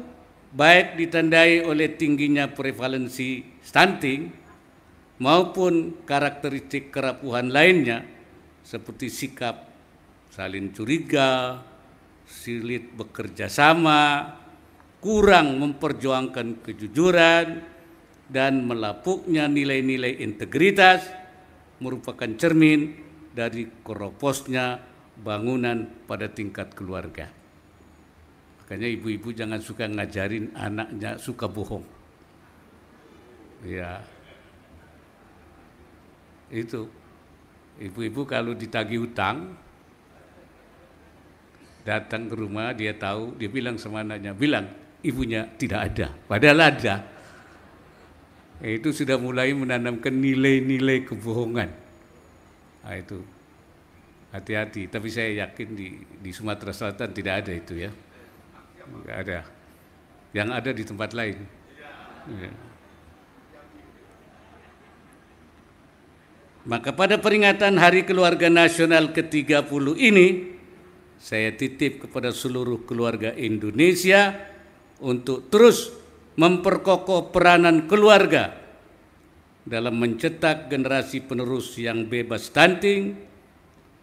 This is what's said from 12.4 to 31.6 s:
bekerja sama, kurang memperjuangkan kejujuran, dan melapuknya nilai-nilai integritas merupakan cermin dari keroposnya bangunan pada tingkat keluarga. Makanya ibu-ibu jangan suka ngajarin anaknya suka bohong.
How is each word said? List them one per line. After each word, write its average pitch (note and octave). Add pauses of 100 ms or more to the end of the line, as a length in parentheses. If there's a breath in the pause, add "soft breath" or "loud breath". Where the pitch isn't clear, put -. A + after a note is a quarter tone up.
bekerja G2+
sama, D3 (720)
kurang F#3+
memperjuangkan C3
kejujuran, E3 (640)
dan C3+
melapuknya D3
nilai-nilai C3
integritas F3+ (800)
merupakan B2
cermin D#3 (400)
dari A#2 (160)
keroposnya B2 (400)
bangunan A#2 (160)
pada G#2+
tingkat G2+
keluarga. F2 (1400)
Makanya G2+
ibu-ibu A2+
jangan A2
suka A2
ngajarin G#2
anaknya A2
suka A#2
bohong. G2 (1800)